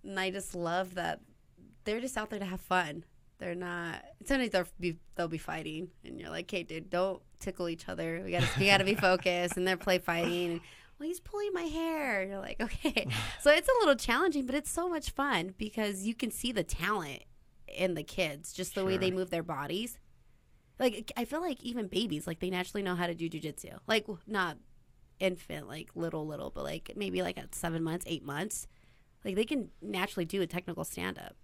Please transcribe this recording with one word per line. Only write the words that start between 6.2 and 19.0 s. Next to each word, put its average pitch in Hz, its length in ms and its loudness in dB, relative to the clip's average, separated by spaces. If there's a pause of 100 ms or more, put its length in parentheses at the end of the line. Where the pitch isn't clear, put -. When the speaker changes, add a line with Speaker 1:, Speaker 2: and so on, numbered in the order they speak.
Speaker 1:
like, 170 220 -6
"Hey, 180 120 -2
dude, 160 260 -8
don't 185 320 2 (180)
tickle 180 300 -4
each 170 180 -6
other. 165 360 -4
We 185 80 -4
gotta, - 180 4 (100)
we 190 80 6
gotta 196 160 10
be 196 120 4
focused." 180 600 4
And 180 100 2
they're 185 120 4
play 185 200 4
fighting. 175 540 2
And, 170 100 -2 (380)
"Well, 294 80 -6
he's 359 140 -4
pulling 415 320 -4
my 349 100 0
hair." 311 600 0
You're 196 140 -6
like, - 220 -6
"Okay." - 460 0 (160)
Speaker 2:
<laughs> - 180 -6
Speaker 1:
So 285 100 10
it's 339 180 8
a 508 100 8
little 320 160 8
challenging, 277 500 2
but 254 100 -2
it's 294 140 0
so 349 200 0
much 320 220 -2
fun 196 460 0
because 208 480 -2
you 226 100 0
can 226 160 -2
see - 200 -4
the 208 120 0
talent 170 600 -2 (500)
in 185 200 2
the 156 100 -2
kids, 156 480 -2
just - 240 -6
the 196 80 0
way 190 140 2
they 185 100 4